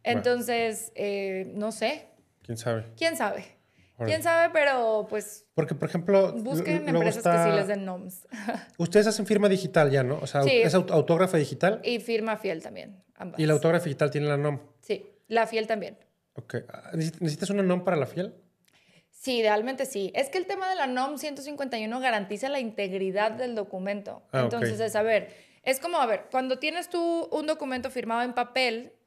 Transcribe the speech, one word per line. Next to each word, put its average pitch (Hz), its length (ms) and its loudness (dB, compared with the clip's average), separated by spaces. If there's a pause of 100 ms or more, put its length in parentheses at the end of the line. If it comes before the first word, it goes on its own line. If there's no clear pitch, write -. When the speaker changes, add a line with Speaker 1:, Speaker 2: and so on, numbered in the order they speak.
Speaker 1:
Entonces, 233 920 0
eh, 196 600 -4
no 214 180 -4
sé. 240 340 -4 (340)
Speaker 2:
¿Quién 117 160 -8
sabe? 113 280 -2 (120)
Speaker 1:
¿Quién 330 200 0
sabe? 196 280 -4 (520)
Speaker 2:
Órale. 117 160 0
Speaker 1:
¿Quién 320 100 -2
sabe? 330 300 4
Pero, 240 560 2
pues, - 360 -8 (100)
Speaker 2:
Porque, 147 200 0
por 156 140 -4
ejemplo, 190 420 4
Speaker 1:
busquen 208 460 0
Speaker 2:
lu-, 302 60 -2
luego 165 160 2
Speaker 1:
empresas - 160 2
que - 140 2
Speaker 2:
está 170 160 6
Speaker 1:
sí 165 120 4
les 170 100 0
den 196 160 -2
noms. 185 480 -12
<laughs> 214 460 -10
Speaker 2:
Ustedes 202 300 6
hacen 214 180 0
firma 208 240 4
digital 170 420 4
ya, 135 120 4
¿no? 135 180 0
O - 40 -6
sea, 139 180 0
Speaker 1:
Sí. 240 200 6
Speaker 2:
es 160 100 4
aut-, 185 160 4
autógrafa 175 480 4
digital. 175 460 2
Speaker 1:
Y 240 160 0
firma 220 380 -2
fiel 175 260 -6
también, 98 400 -16 (120)
ambas. 180 260 -8
Speaker 2:
¿Y 156 40 4
la 156 80 4
autógrafa 165 320 4
digital 147 240 0
tiene 147 180 -2
la 143 100 2
nom? 143 220 -2 (200)
Speaker 1:
Sí, - 260 -6 (220)
la 226 200 2
fiel 220 200 -2
también. 214 300 -4 (380)
Speaker 2:
Ok. - 200 -12 (140)
Ah, - 240 -16
¿necesi-, 165 260 -4
necesitas 165 300 -2
una 202 120 0
nom 180 220 2
para 180 140 2
la 135 100 0
fiel? 190 260 -8 (760)
Speaker 1:
Sí, 247 280 -4
idealmente 226 460 2
sí. 196 300 -6
Es 277 140 0
que 370 80 -4
el 359 80 -2
tema 381 240 -4
de 381 60 0
la 294 120 0
nom 254 300 -4
ciento 285 240 -8
cincuenta 277 360 -6
y 214 60 -4
uno 226 160 -4
garantiza 214 480 -2
la 277 140 -2
integridad 202 720 -2
del 247 220 -6
documento. 196 800 -6
Speaker 2:
Ah, 131 80 2
ok. 123 60 4
Speaker 1:
Entonces, 120 340 -2
es, 220 160 -2
a 208 60 4
ver, 214 340 2 (280)
es 262 180 0
como, 349 180 -4
a 262 60 4
ver, 208 260 -2
cuando 254 260 -2
tienes 320 300 -4
tú 339 460 0
un 302 140 -2
documento 269 440 -4
firmado 226 300 -2
en 247 120 -2
papel 247 600 -2 (140)